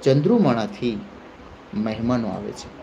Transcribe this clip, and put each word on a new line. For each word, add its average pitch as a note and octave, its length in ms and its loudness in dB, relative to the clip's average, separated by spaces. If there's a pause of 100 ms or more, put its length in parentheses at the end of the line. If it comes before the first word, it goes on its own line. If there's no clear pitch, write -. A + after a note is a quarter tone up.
ચંદ્રુમાણાથી C3+ 960 2 (760)
મહેમાનો A2+ 540 -2
આવે G2+ 240 -8
છે - 160 -16 (140)